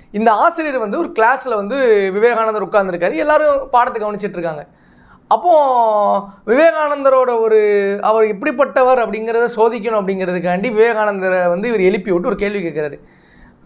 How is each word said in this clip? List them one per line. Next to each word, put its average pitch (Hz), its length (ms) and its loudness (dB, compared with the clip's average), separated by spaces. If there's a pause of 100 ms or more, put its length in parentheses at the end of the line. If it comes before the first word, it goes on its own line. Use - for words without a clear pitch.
(100)
இந்த 214 220 2
ஆசிரியர் 302 460 0
வந்து 220 200 -4
ஒரு 330 100 -4
கிளாஸ்ல 247 460 0
வந்து 208 580 0
விவேகானந்தர் 214 560 0
உட்கார்ந்திருக்காரு, 190 460 0
எல்லாரும் 302 560 0
பாடத்தை 240 320 0
கவனிச்சிட்டு 208 260 -6
இருக்காங்க. 165 380 -8 (640)
அப்போ 294 380 2 (800)
விவேகானந்தரோட 269 920 2
ஒரு, 208 640 2
அவர் 220 220 2
எப்படிப்பட்டவர் 254 760 0
அப்படிங்கிறத 220 580 -2
சோதிக்கணும் 226 440 0
அப்படிங்கிறதுக்காண்டி 185 720 -4
விவேகானந்தரை 202 760 0
வந்து 185 200 -2
இவர் 220 120 -2
எழுப்பி 190 320 2
விட்டு 175 160 0
ஒரு 202 80 -4
கேள்வி 202 260 -4
கேட்குறாரு. 151 360 -6 (680)